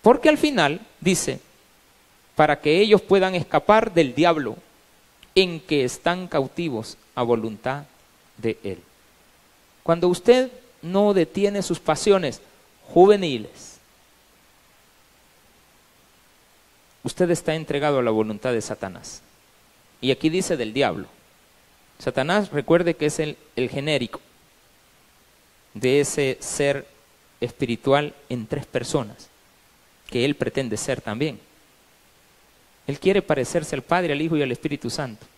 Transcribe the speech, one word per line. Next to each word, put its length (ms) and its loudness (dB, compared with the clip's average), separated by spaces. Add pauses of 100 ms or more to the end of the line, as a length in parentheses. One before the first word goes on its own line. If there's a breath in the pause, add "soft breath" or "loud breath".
Porque 260 6
al 80 4
final 460 0 (180)
dice, 400 -2 (960)
para 240 2
que 180 2
ellos 220 4
puedan 340 2
escapar 600 2
del 200 2
diablo, 440 0 (760)
en 260 2
que 240 0
están 440 -4
cautivos 720 -6 (160)
a 80 -4
voluntad 640 -4 (520)
de 260 -6
él. 180 -10 (1000)
Cuando 260 2
usted 440 4 (300)
no 320 2
detiene 480 0
sus 180 -4
pasiones 600 0 (500)
juveniles, 880 4 (3250)
usted 280 -2
está 240 -2
entregado 440 -2
a 40 0
la 80 0
voluntad 420 -2
de 80 -2
Satanás. 640 -12 (800)
Y 100 -2
aquí 180 0
dice 280 -2
del 180 -6
diablo. 320 -2 (920)
Satanás, 520 -2
recuerde 440 2
que 120 -2
es 140 -2
el, 160 -6 (200)
el 140 -2
genérico 500 -4 (1500)
de 260 2
ese 400 -2
ser 460 -4 (540)
espiritual 720 -2 (140)
en 180 -8
tres 200 -8
personas, 600 -6 (800)
que 180 -2
él 100 -2
pretende 400 -4
ser 240 -6
también. 400 -8 (1500)
Él 140 -8
quiere 220 2
parecerse 520 -4
al 80 -8
Padre, 300 -2
al 80 -4
Hijo 160 -2
y 60 0
al 100 -2
Espíritu 380 -8
Santo. 360 -10 (120)